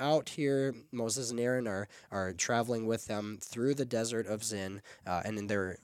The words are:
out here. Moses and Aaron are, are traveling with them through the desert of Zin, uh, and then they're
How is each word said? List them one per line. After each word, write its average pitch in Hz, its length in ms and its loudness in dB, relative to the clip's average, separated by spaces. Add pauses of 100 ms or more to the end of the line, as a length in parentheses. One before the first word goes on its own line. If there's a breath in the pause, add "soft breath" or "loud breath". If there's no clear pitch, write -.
out 147 300 2
here. 139 440 2 (160)
Moses 120 400 0
and 120 80 0
Aaron 123 300 2
are, 101 180 -2 (240 loud breath)
are 95 220 0
traveling 117 540 2
with 113 200 0
them 104 340 -4
through 131 340 0
the 139 100 0
desert 117 420 0
of 107 160 -2
Zin, 101 400 -4 (240 loud breath)
uh, 90 180 0
and 107 140 -2
then 101 80 -4
they're 98 380 0